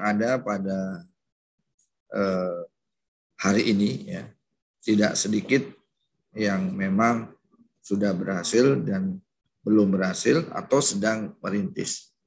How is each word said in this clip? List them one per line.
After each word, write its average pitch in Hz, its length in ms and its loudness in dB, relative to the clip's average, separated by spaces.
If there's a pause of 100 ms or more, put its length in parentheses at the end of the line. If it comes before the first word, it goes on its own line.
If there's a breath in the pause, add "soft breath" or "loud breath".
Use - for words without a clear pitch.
ada 110 340 0
pada, 95 640 -4 (1080)
eh, 92 460 -2 (840)
hari 101 340 2
ini, 104 160 2 (160)
ya, 95 160 -8 (560)
tidak 104 400 2
sedikit 117 480 0 (640)
yang 95 400 -2
memang 104 560 0 (560)
sudah 101 320 0
berhasil 95 720 2
dan 95 320 -2 (480)
belum 104 240 6
berhasil 95 640 0
atau 127 240 0
sedang 110 640 0
merintis - 720 -4 (120)